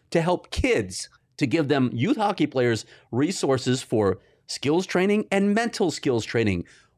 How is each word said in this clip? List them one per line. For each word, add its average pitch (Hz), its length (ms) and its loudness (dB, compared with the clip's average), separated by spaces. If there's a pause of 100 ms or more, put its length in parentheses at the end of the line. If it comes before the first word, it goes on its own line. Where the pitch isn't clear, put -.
to 170 120 2
help 175 280 -2
kids, 113 600 -2 (260)
to 147 120 0
give 151 200 0
them 139 240 2
youth 120 240 0
hockey 202 320 0
players 120 380 0 (260)
resources 131 680 0
for 101 380 0 (280)
skills 160 380 0
training 202 460 0
and 196 220 2
mental 220 380 0
skills 123 320 -2
training. 101 400 0 (340)